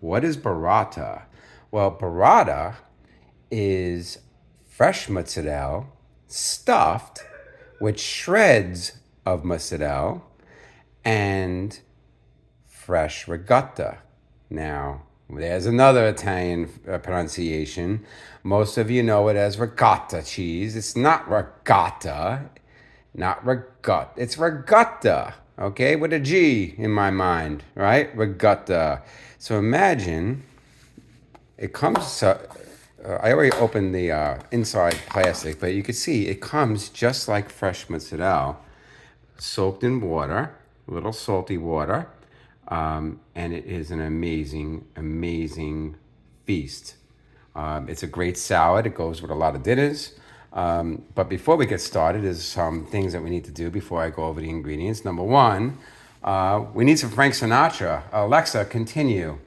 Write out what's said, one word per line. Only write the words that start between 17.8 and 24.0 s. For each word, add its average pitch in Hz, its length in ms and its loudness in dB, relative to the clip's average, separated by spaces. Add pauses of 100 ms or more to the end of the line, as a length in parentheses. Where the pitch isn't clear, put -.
Most 104 360 0
of 110 120 0
you 123 120 2
know 107 260 4
it 104 80 2
as 101 220 0
ricotta 107 640 2
cheese. 92 540 -6
It's 110 180 -8
not 147 340 2
ricotta, 95 1200 0 (680)
not 92 300 -4
ricotta. 113 720 -2